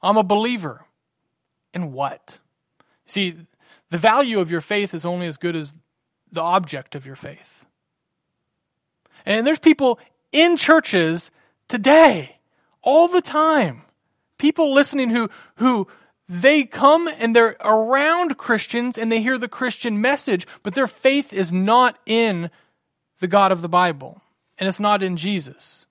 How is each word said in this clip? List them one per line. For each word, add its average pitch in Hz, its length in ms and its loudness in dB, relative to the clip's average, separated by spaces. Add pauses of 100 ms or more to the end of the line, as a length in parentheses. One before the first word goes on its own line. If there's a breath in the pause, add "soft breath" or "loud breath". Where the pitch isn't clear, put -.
I'm 202 140 2
a 220 80 2
believer." 208 600 -4 (880)
In 170 180 -8
what? 135 460 -8 (680)
See, 180 320 -6 (540 soft breath)
the 170 80 -6
value 226 420 0
of 165 100 -4
your 170 120 -4
faith 202 320 -6
is 165 100 -12
only 180 220 -6
as 151 100 -10
good 175 180 -8
as 151 200 -10 (580)
the 165 80 -8
object 165 540 -4
of 135 120 -14
your 135 100 -20
faith. - 480 -20 (1600 soft breath)
And 220 200 0
there's 302 120 0
people 269 400 2 (340 soft breath)
in 330 240 4
churches 175 760 0 (380)
today, 247 680 4 (460)
all 311 260 4
the 359 140 0
time, 294 600 -2 (560)
people 302 340 0
listening 269 380 0
who, 226 180 -2 (280 loud breath)
who 226 320 0 (400 soft breath)
they 262 360 2
come 302 440 2
and 233 260 -4
they're 226 260 4
around 269 800 0
Christians 240 580 -4
and 226 140 -4
they 226 100 0
hear 254 180 -2
the 226 100 -8
Christian 226 520 -6
message, 247 460 -2 (160 loud breath)
but 196 120 -10
their 269 120 0
faith 269 460 -2
is 185 200 -4
not 220 540 2
in 214 440 -2 (680)
the 180 100 -4
God 190 240 4
of 175 80 -2
the 170 80 -8
Bible, 165 540 -2 (360)
and 190 80 -4
it's 190 140 -4
not 208 220 0
in 185 160 -4
Jesus. 170 720 -8